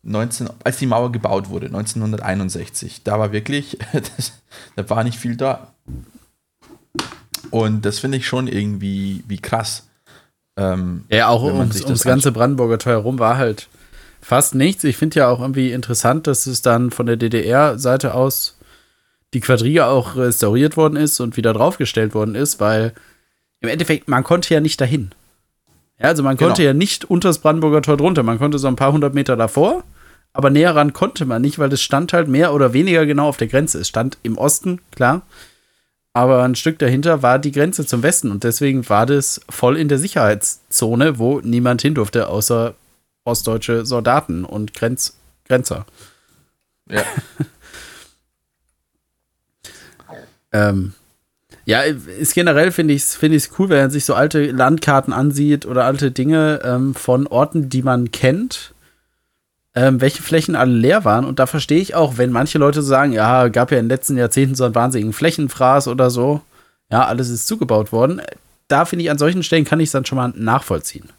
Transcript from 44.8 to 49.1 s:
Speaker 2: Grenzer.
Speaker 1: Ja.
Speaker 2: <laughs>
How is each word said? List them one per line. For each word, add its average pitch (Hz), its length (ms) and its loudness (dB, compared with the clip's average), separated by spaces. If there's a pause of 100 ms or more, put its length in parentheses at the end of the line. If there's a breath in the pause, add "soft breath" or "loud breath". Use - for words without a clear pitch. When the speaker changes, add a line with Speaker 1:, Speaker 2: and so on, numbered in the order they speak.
Speaker 2:
Grenzer. - 400 -2 (1040 soft breath)
Speaker 1:
Ja. - 180 -2
Speaker 2:
<laughs> 415 60 -10 (3500 loud breath)